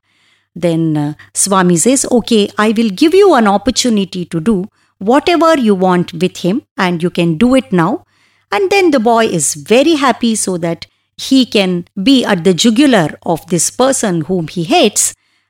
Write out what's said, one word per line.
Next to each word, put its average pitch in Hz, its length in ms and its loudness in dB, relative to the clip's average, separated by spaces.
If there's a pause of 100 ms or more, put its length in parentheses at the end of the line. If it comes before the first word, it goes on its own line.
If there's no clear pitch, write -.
(540)
Then, 165 420 -2
uh, 147 180 -4 (180)
Swami 185 440 2
says, 254 280 0 (140)
"Okay, 208 260 0 (140)
I 214 140 0
will 226 180 0
give 302 240 0
you 381 200 6
an 220 220 2
opportunity 202 720 -2
to 165 140 -6 (120)
do 185 160 -4 (300)
whatever 302 600 2
you 214 160 2
want 180 380 0
with 175 260 -4
him, 196 240 -2 (140)
and 175 260 -2
you 175 80 0
can 170 280 -2
do 247 160 2
it - 180 0
now." 180 320 0 (480)
And 392 180 0
then 381 200 2
the 240 220 2
boy 226 140 2
is - 280 -4
very 254 400 2 (120)
happy 233 280 0
so 190 240 -4
that 170 280 -6 (300)
he 262 280 0
can 185 400 -2 (260)
be 254 140 4
at 180 200 -2
the 185 100 4
jugular 220 540 2 (140)
of 170 260 -6
this 170 220 -2
person 233 580 -2
whom 180 200 -4
he 170 160 -6
hates. 240 480 0 (360)